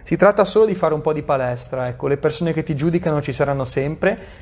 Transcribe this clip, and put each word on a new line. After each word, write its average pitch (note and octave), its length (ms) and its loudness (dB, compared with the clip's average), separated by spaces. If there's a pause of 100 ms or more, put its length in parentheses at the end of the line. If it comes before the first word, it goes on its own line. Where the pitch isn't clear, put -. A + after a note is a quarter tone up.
si - 120 -2
tratta G3+ 280 6
solo G#3 200 4
di G3+ 120 0
fare D#3+ 180 2
un D3+ 60 -2
po' D#3 120 0
di D3 100 -4
palestra, B2+ 680 -2
ecco, B2+ 180 -6
le C#3 120 2
persone D#3 340 0
che D#3 100 -2
ti D3+ 140 -4
giudicano E3 440 0
ci C#3+ 120 -6
saranno C#3 320 0
sempre, D3 540 -2 (240)